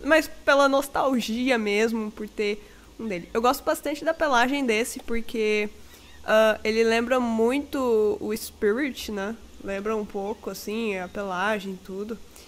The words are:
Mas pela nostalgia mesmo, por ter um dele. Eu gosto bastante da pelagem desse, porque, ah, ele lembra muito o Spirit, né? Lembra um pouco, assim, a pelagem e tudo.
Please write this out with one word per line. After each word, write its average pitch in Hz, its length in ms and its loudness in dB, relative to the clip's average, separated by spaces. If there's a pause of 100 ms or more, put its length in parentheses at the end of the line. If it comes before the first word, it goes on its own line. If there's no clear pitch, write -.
Mas 311 240 4
pela 277 400 4
nostalgia 262 920 2
mesmo, 214 500 0
por 214 180 -10
ter 202 400 -4 (320)
um 226 80 -8
dele. 175 240 -6
Eu 226 120 0
gosto 247 200 2
bastante 294 400 -4
da 311 100 0
pelagem 277 520 2
desse, 233 360 0
porque, 214 680 -2 (560)
ah, 220 380 6
ele 220 200 2
lembra 233 360 2
muito 233 1000 2
o 214 160 -4
Spirit, 226 760 -2
né? 208 240 -6 (280)
Lembra 202 320 -4
um 214 100 -4
pouco, 202 440 -8
assim, 208 480 -4
a 180 100 -8
pelagem 196 640 -4
e 185 120 -16
tudo. 208 320 -10 (300)